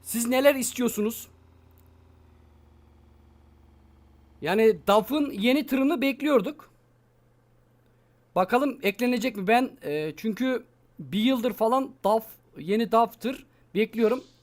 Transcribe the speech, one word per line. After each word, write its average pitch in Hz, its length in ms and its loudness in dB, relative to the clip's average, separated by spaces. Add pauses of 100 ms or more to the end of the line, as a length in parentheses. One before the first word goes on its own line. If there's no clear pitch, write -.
Siz 233 260 -6
neler 269 260 4
istiyorsunuz? 233 720 -4 (3000)
Yani 214 360 4 (100)
daf'ın 254 440 2
yeni 247 360 0
tırını 269 340 0
bekliyorduk. 269 720 0 (1600)
Bakalım 247 480 0
eklenecek 240 540 -2
mi? 190 100 -6
Ben, 240 240 2 (120)
e, 151 340 -6
çünkü 247 480 -4 (340)
bir 156 220 -6
yıldır 247 320 0
falan 254 380 0 (140)
daf, 220 200 2 (340)
yeni 202 340 -2
daf 226 280 0
tır 262 260 -8 (280)
bekliyorum. 220 500 0 (180)